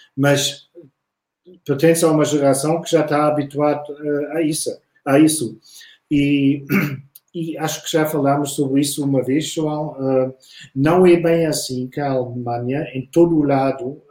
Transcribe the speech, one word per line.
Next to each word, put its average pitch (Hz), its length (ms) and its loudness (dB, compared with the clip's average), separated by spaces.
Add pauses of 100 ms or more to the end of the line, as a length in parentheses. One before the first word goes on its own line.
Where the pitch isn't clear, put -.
(180)
mas 139 500 0 (960)
pertence 165 380 4
a 160 80 4
uma 151 140 2
geração 147 560 0
que - 100 -12
já 165 100 4
está 147 260 0
habituada, 147 640 -2
eh, 147 480 -6
a 170 40 0
isso, 156 280 -4 (360)
a 139 140 4
isso. 151 380 2 (540)
E, 143 540 2 (340)
<clears throat> - 340 -20
e 160 240 -8
acho - 260 -6
que - 80 -10
já 156 140 2
falámos 143 460 0
sobre 139 300 0
isso 143 220 -4
uma 135 180 0
vez, 135 240 -2
João, 151 540 -6
eh, 131 340 0 (420)
não 165 300 4
é 175 120 8
bem 165 280 2
assim 127 420 -4
que 147 120 -10
a 143 120 -2
Alemanha, 123 800 -4
em 131 120 -8
todo 165 320 4
o 151 60 4
lado, 135 680 -2